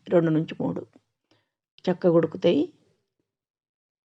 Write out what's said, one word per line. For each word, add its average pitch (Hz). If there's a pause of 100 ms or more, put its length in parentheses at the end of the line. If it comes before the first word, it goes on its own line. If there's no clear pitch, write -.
(140)
రెండు 165
నుంచి -
మూడు - (1040)
చక్కగా 175
ఉడుకుతాయి. 185 (1500)